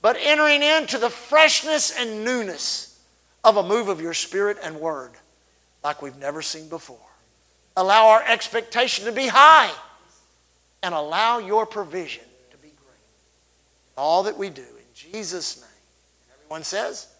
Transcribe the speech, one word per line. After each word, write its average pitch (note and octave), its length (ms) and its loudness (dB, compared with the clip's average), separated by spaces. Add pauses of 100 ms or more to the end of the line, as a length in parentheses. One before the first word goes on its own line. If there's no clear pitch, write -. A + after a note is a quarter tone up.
but A3+ 180 2
entering D4 420 2
into D4 360 0
the A#3 100 0
freshness D4+ 880 0
and A3 280 -8
newness A3+ 760 -6 (420)
of G#3 140 6
a G3+ 60 0
move G3+ 260 -2
of E3 140 -6
your E3 100 -8
Spirit G3+ 500 -6
and D#3+ 160 -12
Word C#3+ 340 -8 (720)
like D3 200 -6
we've C#3 140 -14
never D3 260 -8
seen D#3 260 -12
before. D3+ 300 -16 (760)
Allow G3+ 320 6
our A3 180 8
expectation A3+ 800 -2
to A#3 60 -4
be C4 160 -2
high C4+ 420 8 (1120)
and F3 120 -6
allow F3+ 440 -2
your G#3+ 260 -2
provision F#3 600 -10 (260)
to - 80 -20
be D3+ 100 -20
great. - 320 -20 (960)
All E3 280 0
that G#3 120 -6
we G3 140 -8
do C3+ 100 -18
in A#2+ 520 -20
Jesus' F3+ 440 -10
name. B2+ 80 -20
And - 760 -20
everyone D#3 240 -16
says - 420 -8 (120)